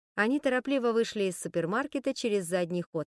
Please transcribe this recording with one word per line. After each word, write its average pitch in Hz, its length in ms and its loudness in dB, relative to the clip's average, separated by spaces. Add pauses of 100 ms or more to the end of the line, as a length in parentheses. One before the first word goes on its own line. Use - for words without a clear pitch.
(160)
Они 233 240 2
торопливо 254 520 2
вышли 220 320 0
из 185 140 -2
супермаркета 233 760 -2
через 202 300 0
задний 175 380 0
ход. 156 300 -6